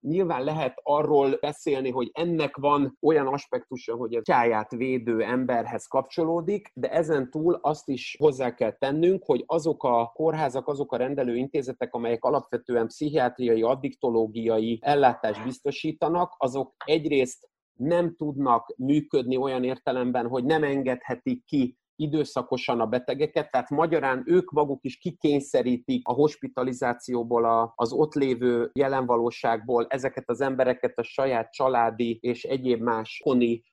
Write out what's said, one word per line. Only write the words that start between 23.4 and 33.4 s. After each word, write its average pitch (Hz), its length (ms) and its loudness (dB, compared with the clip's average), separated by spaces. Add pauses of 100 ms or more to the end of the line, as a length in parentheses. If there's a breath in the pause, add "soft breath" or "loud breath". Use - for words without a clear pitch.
tehát 127 180 0
magyarán 143 560 0
ők 180 260 2
maguk 143 320 0
is 131 140 -8
kikényszerítik 131 1120 0
a 123 60 4
hospitalizációból, 123 1300 0
a, 117 300 4
az 117 160 0
ott 151 220 2
lévő 123 600 2
jelenvalóságból 120 1160 0
ezeket 131 400 -4
az 120 120 -2
embereket 127 560 0
a 117 60 -4
saját 127 480 -2
családi 117 680 0
és 123 220 -4
egyéb 127 380 0
más 113 420 -4
koni 120 500 2